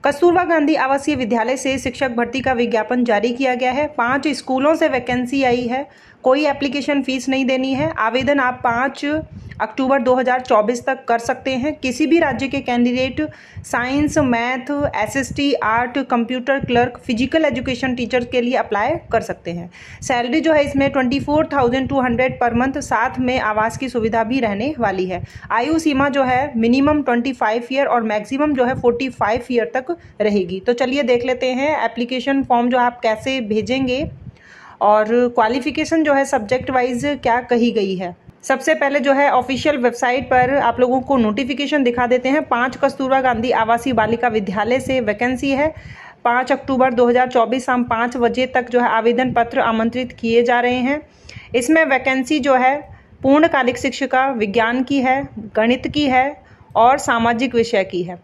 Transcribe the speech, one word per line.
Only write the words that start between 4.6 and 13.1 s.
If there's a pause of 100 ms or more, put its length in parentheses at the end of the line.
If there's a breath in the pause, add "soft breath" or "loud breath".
से
vacancy
आई
है, (360 loud breath)
कोई
application
fees
नहीं
देनी
है।
आवेदन
आप
पाँच (560 loud breath)
अक्टूबर
दो
हज़ार
चौबीस
तक
कर
सकते
हैं।
किसी
भी
राज्य
के
candidate (440 loud breath)